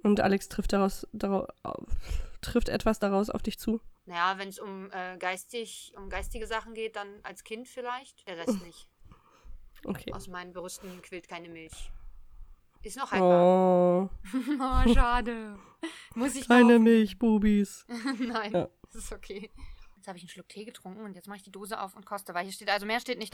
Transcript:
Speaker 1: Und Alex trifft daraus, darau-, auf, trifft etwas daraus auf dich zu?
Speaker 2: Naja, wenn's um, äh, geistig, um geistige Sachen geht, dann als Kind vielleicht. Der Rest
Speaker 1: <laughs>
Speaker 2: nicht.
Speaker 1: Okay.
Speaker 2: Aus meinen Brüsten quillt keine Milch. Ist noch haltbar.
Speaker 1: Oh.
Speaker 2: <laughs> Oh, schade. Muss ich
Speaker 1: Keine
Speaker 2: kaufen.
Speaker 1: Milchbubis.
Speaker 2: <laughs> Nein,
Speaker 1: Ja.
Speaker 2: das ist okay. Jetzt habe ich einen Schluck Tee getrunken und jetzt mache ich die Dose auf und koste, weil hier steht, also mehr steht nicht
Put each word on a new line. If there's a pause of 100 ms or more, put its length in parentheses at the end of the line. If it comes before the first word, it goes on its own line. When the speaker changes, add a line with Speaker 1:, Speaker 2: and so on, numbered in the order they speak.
Speaker 1:
Und
Alex
trifft
daraus,
darau-, (160)
auf, (560)
trifft
etwas
daraus
auf
dich
zu? (260)
Speaker 2:
Naja,
wenn's
um,
äh,
geistig,
um
geistige
Sachen
geht,
dann
als
Kind
vielleicht.
Der
Rest
Speaker 1:
<laughs>
Speaker 2:
nicht. (960)
Speaker 1:
Okay.
Speaker 2:
Aus
meinen
Brüsten
quillt
keine
Milch. (920)
Ist
noch
haltbar.
Speaker 1:
Oh. (220)
Speaker 2:
<laughs>
Oh,
schade. (600)
Muss
ich
Speaker 1:
Keine
Speaker 2:
kaufen.
Speaker 1:
Milchbubis. (160)
Speaker 2:
<laughs>
Nein,
Speaker 1:
Ja. (180)
Speaker 2:
das
ist
okay. (460)
Jetzt
habe
ich
einen
Schluck
Tee
getrunken
und
jetzt
mache
ich
die
Dose
auf
und
koste,
weil
hier
steht,
also
mehr
steht
nicht